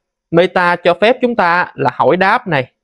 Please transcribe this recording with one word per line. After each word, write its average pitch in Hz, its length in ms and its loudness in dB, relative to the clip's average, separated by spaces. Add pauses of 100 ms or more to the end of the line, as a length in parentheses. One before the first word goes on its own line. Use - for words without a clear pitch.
(320)
Meta 180 440 0
cho 175 260 0
phép 254 200 2
chúng 240 140 -2
ta 175 400 0
là 135 180 -2
hỏi 131 240 0
đáp 196 300 0
này, 143 240 -4 (120)